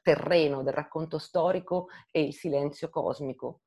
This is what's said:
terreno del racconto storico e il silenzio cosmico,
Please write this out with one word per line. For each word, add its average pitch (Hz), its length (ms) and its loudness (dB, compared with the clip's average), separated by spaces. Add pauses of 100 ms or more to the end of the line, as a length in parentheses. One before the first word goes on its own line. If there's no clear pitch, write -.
terreno 151 600 4
del 139 100 0
racconto 160 440 -4
storico 180 720 0 (220)
e 156 120 2
il 139 100 -2
silenzio 147 560 -2
cosmico, - 760 -6